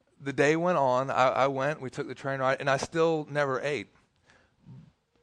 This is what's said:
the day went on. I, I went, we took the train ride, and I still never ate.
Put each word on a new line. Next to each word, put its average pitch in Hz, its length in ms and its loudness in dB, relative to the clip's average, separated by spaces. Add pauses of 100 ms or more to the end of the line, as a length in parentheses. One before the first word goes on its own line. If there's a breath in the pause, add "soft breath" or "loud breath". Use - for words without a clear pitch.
(200)
the 139 120 -6
day 147 240 4
went 175 220 2
on. 131 320 2
I, 123 180 4
I 123 200 2
went, 135 340 -4
we 131 80 -10
took - 180 -8
the 127 60 -12
train 135 260 -6
ride, 131 200 0
and 139 100 0
I 135 80 2
still 160 520 0
never 139 300 -2
ate. 139 280 -4 (1300 soft breath)